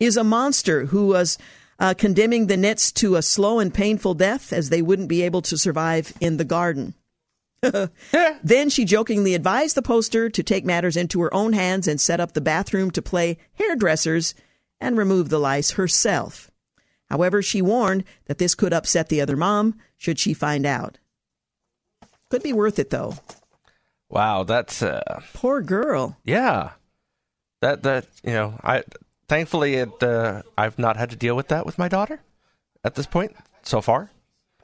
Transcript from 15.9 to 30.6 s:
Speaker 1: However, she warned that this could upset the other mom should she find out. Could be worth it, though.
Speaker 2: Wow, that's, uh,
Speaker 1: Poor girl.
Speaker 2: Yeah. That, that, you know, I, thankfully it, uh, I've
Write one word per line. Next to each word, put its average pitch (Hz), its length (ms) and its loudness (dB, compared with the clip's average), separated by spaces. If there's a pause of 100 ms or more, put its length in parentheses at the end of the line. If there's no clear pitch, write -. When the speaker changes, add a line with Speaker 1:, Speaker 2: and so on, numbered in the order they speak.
Speaker 1:
However, 180 340 0
she 196 200 -2
warned 190 420 0 (220)
that 143 120 -6
this 180 160 0
could 180 200 0
upset 165 340 0
the 151 140 0
other 143 140 -2
mom 208 420 2 (180)
should - 220 -4
she - 160 -2
find 147 320 -2
out. 131 320 -4 (1300)
Could 254 120 0
be 294 100 -4
worth 214 260 0
it, - 120 -2
though. - 240 -6 (960)
Speaker 2:
Wow, 101 340 0
that's, 117 380 -2
uh, 53 400 -4 (100)
Speaker 1:
Poor 262 300 -2
girl. 185 640 -2
Speaker 2:
Yeah. 156 460 -2 (920)
That, 139 220 0
that, 135 220 0 (160)
you 120 100 -4
know, 107 300 -2
I, 127 200 0 (460)
thankfully 151 480 0
it, 123 260 -4
uh, 113 400 0 (160)
I've 107 200 -2